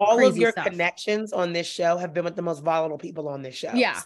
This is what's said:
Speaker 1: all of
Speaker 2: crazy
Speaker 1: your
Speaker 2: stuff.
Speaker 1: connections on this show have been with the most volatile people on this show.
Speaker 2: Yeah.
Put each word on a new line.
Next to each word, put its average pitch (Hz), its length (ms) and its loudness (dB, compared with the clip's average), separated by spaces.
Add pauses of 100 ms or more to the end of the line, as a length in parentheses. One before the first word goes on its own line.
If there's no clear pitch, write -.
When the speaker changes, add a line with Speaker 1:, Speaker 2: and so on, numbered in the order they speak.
Speaker 1:
all 208 120 6
of 233 40 6
Speaker 2:
crazy 254 240 6
Speaker 1:
your 226 100 6
Speaker 2:
stuff. 170 140 -6
Speaker 1:
connections 202 640 -2
on 175 220 0
this 170 140 -2
show 170 300 0
have 175 160 -8
been 170 120 -2
with 165 100 -6
the - 60 -4
most 160 220 -4
volatile 160 340 0
people 156 320 -10
on 139 140 -8
this 131 120 -12
show. - 180 -8
Speaker 2:
Yeah. 208 320 0